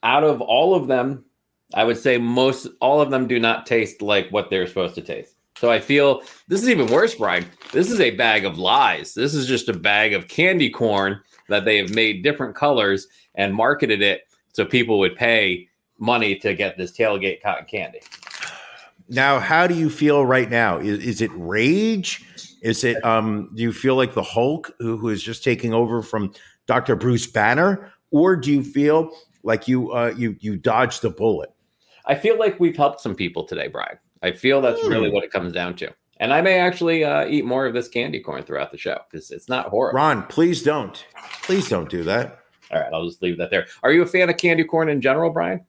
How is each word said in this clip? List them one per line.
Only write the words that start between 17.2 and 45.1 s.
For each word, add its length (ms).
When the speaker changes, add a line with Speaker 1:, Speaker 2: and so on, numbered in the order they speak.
Speaker 1:
cotton 260
candy. 340
Speaker 2:
Now, 300
how 280
do 80
you 160
feel 360
right 240
now? 280
Is, 260
is 160
it 140
rage? 880
Is 220
it, 200
um, 500
do 80
you 100
feel 240
like 180
the 80
Hulk 560
who, 180
who 120
is 140
just 220
taking 300
over 280
from 300
Doctor 300
Bruce 300
Banner? 680
Or 260
do 140
you 140
feel 460
like 260
you, 240
uh, 240
you, 240
you 160
dodged 460
the 80
bullet? 400
Speaker 1:
I 80
feel 240
like 200
we've 180
helped 240
some 140
people 300
today, 240
Brian. 300
I 100
feel 300
that's 180
Speaker 2:
Hmm. 80
Speaker 1:
really 220
what 120
it 80
comes 220
down 240
to. 160
And 140
I 80
may 180
actually, 460
uh, 220
eat 180
more 220
of 80
this 140
candy 320
corn 240
throughout 280
the 60
show 200
'cause 180
it's 200
not 180
horrible. 300
Speaker 2:
Ron, 300
please 340
don't. 420
Please 260
don't 220
do 140
that. 340
Speaker 1:
All 100
right, 140
I'll 120
just 140
leave 160
that 140
there. 160
Are 100
you 80
a 60
fan 240
of 80
candy 260
corn 240
in 140
general, 280